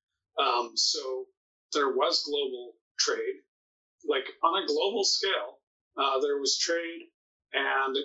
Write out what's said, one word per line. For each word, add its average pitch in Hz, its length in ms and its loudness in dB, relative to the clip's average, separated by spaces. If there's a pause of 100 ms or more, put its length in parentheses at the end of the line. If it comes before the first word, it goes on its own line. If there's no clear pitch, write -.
(380)
Um, 123 380 2
so 131 520 0 (460)
there 139 220 2
was 160 320 2
global 127 460 -4 (260)
trade. - 400 0 (640)
Like, 139 220 0 (180)
on 175 200 2
a 151 40 -6
global 190 380 0
scale, - 540 -2 (360)
uh, 135 240 2
there 143 180 2
was 135 220 0
trade 170 480 -2 (460)
and 135 520 0